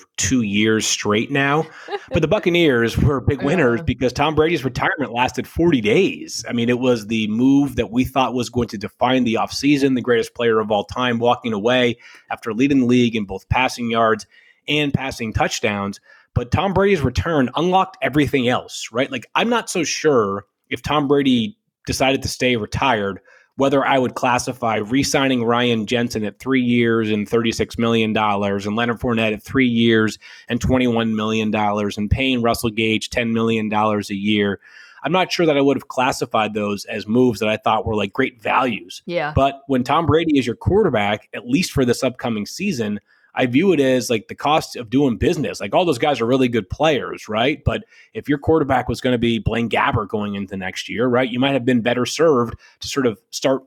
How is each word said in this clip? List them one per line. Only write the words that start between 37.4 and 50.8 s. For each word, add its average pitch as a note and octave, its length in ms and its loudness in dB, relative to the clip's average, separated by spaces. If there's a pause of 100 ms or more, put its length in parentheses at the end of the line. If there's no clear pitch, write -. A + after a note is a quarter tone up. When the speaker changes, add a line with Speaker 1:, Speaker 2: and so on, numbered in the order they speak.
Speaker 1:
I A2 80 0
thought A2 300 0
were, A2+ 100 -2
like, G2+ 160 -2
great - 300 -2
values. A2+ 640 -2
Speaker 2:
Yeah. D#3+ 280 -4
Speaker 1:
But C#3 340 2
when B2+ 180 0
Tom D#3+ 200 2
Brady D#3 320 2
is B2 80 2
your - 120 -4
quarterback, A#2+ 760 0
at B2 140 -12
least D3 240 0
for C3+ 140 2
this A#2+ 180 0
upcoming A#2 420 -4
season, A#2 540 -4 (380)
I C3 100 2
view E3 260 2
it C#3+ 80 4
as, B2+ 280 2
like, A2+ 200 -2
the A2+ 60 -14
cost D3+ 420 -2
of A2+ 120 -12
doing B2+ 280 2
business. B2 420 -2
Like, G#2 160 -4
all F3 80 2
those D#3 140 0
guys C#3 240 0
are A2+ 40 0
really C3 220 2
good A#2 220 -2
players, G#2+ 580 -2
right? B2 380 -2
But A2 180 -2 (300)
if A2 160 -8
your C#3+ 80 0
quarterback C#3 500 2
was A#2 140 -6
gonna B2 160 0
be A#2 220 0
Blaine A#2 300 -2
Gabbert A2 380 0
going G#2 280 -4
into G2+ 200 -8
next F#2 320 -8